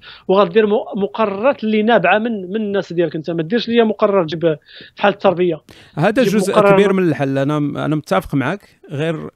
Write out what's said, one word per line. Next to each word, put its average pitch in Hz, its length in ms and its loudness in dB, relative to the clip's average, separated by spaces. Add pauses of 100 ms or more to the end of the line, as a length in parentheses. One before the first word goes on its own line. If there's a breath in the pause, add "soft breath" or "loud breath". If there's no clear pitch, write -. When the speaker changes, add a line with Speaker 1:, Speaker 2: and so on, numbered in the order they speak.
(280 loud breath)
Speaker 1:
وغدير 196 400 2
م-، 208 360 -2
مقررات 208 600 -2
اللي 214 200 0
نابعه 202 340 2
من، 214 320 -6
من 196 60 -8
الناس 202 380 -4
ديالك 165 220 -2
انت. 160 160 -8
ما 165 120 -4
ديرش 214 260 -4
ليا 233 140 2
مقرر 202 400 0
تجيب 156 340 -2 (400 loud breath)
بحال 196 160 0
التربيه. 175 480 0 (340 loud breath)
Speaker 2:
هذا 185 160 0
Speaker 1:
تجيب 214 220 2
Speaker 2:
جزء 196 200 0
Speaker 1:
مقرر 202 180 6
Speaker 2:
كبير 196 220 4
Speaker 1:
من 190 100 0
Speaker 2:
من 170 60 2
الحل. 139 280 -2
انا، 143 200 0
انا 143 380 -4
متفق 175 400 -4
معك، 143 260 -2 (280)
غير 156 460 -6